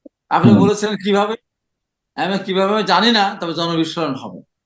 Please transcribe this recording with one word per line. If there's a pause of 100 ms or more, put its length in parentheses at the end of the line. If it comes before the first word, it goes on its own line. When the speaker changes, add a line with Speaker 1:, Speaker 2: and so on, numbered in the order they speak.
(300)
Speaker 1:
আপনি
Speaker 2:
হুম।
Speaker 1:
বলেছিলেন
কিভাবে, (800)
আমি
কিভাবে
আমি
জানি
না,
তবে
জনবিস্ফোরণ
হবে। (240)